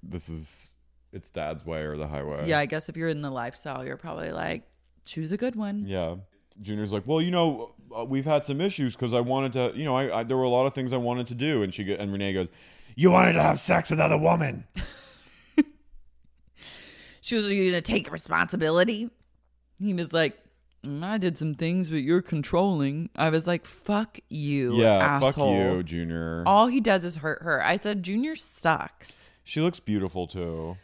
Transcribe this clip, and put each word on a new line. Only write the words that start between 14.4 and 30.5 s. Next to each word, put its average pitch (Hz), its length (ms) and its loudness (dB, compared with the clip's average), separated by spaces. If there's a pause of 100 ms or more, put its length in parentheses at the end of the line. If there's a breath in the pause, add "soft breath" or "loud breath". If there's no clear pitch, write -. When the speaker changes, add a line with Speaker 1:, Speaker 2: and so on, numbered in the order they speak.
Speaker 1:
<laughs> - 60 -16 (2500 loud breath)
Speaker 2:
She - 140 -4
was, 214 120 2
"Are 202 60 2
you 190 180 4
gonna 175 120 0
take 214 300 -2
responsibility?" 170 960 2 (720)
He 202 140 0
was 170 180 -4
like, 160 260 2 (460)
"Mm, 143 180 -6
I 208 160 -2
did 180 180 0
some 156 180 -2
things, 165 360 -2
but 160 60 -2
you're 156 260 2
controlling." 160 960 0
I 160 140 2
was 160 180 0
like, 175 180 -2
"Fuck - 600 -4
you, 143 480 0
Speaker 1:
Yeah, 113 220 8
Speaker 2:
asshole." 139 340 4
Speaker 1:
fuck - 60 -4 (380)
you, 90 60 -2
Junior. 82 640 -4
Speaker 2:
All 208 220 6
he 247 120 0
does 202 240 2
is 170 120 -10
hurt 151 260 -6
her. 160 220 -2
I 175 140 2
said, 208 260 -4
"Junior 240 320 -2
sucks." - 960 -6 (120)
Speaker 1:
She - 180 -4
looks 165 200 0
beautiful, 95 480 -2
too. 85 560 -6